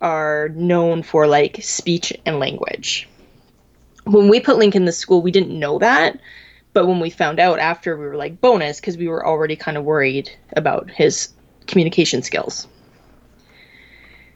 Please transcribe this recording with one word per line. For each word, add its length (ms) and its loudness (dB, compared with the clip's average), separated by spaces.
are 540 -2
known 480 0
for, 240 2
like, 340 2
speech 500 -4
and 140 -4
language. 680 -6
When 240 6
we 100 8
put 180 2
Link 180 4
in 100 2
the 60 0
school, 300 2
we 100 0
didn't 280 0
know 200 -4
that. 400 2
But 140 2
when 120 0
we 120 -4
found 280 -4
out 200 4
after, 380 -4
we 80 -12
were 100 -10
like, 260 -10
"Bonus," 400 0
'cause 160 -8
we 100 -6
were 180 -4
already 300 -2
kind 220 -8
of 60 -6
worried 480 0
about 360 -2
his 380 0
communication 560 0
skills. 440 -8